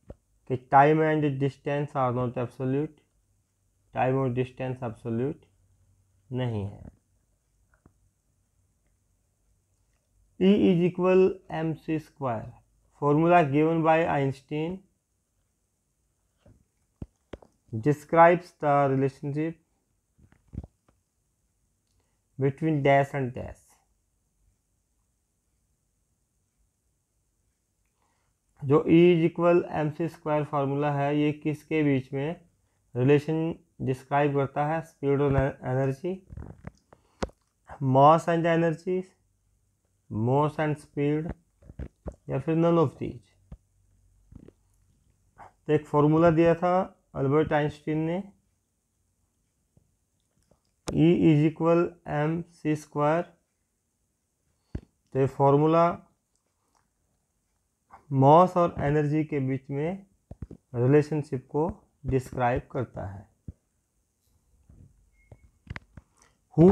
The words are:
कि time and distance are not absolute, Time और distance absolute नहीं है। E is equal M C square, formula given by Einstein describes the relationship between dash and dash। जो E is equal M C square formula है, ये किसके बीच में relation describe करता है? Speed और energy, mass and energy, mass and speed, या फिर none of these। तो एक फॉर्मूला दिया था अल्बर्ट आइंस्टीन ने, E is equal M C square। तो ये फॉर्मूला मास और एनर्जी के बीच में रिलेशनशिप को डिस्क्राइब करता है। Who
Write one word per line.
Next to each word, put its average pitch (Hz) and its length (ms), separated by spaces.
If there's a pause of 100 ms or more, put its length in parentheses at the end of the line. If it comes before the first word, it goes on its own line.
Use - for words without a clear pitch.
(500)
कि 127 60 (180)
time 151 360
and 151 180 (140)
distance 143 600
are 123 120
not 123 280
absolute, 135 520 (1000)
Time 127 260
और 135 140
distance 127 500
absolute 117 640 (840)
नहीं 120 340
है। 98 200 (3500)
E 190 140 (160)
is 175 200
equal 185 380 (320)
M 160 140 (100)
C 156 240
square, 117 440 (520)
formula 165 480
given 156 320
by 160 240
Einstein 151 680 (3000)
describes 165 680 (180)
the 143 320
relationship 147 580 (3000)
between 147 400
dash 139 340
and 127 220
dash। 92 200 (4000)
जो 147 220
E 175 280
is 165 140
equal 175 420
M 151 260
C - 40
square 151 440
formula 143 460
है, 143 260
ये 147 140
किसके 151 520
बीच 135 300
में 143 320 (500)
relation 147 600 (260)
describe 139 540
करता 139 300
है? 160 160
Speed 139 400
और 143 140 (280)
energy, 135 640 (1600)
mass 143 460
and 165 160
energy, 170 580 (1120)
mass 135 460
and 151 260
speed, 151 480 (960)
या 135 100
फिर 160 160
none 170 220
of 151 120
these। - 320 (2500)
तो 151 60
एक 151 120
फॉर्मूला 156 440
दिया 165 260
था 180 500 (100)
अल्बर्ट 147 380
आइंस्टीन 151 440
ने, 165 260 (2750)
E 160 320
is 156 320
equal 170 360 (200)
M 151 360
C - 220 (100)
square। 147 480 (1900)
तो 131 60
ये 135 80
फॉर्मूला 160 720 (2250)
मास 147 460
और 175 220
एनर्जी 147 440
के 151 160
बीच 131 300
में 165 360 (720)
रिलेशनशिप 139 760
को 165 320 (220)
डिस्क्राइब 127 640
करता - 340
है। 101 240 (3250)
Who 180 120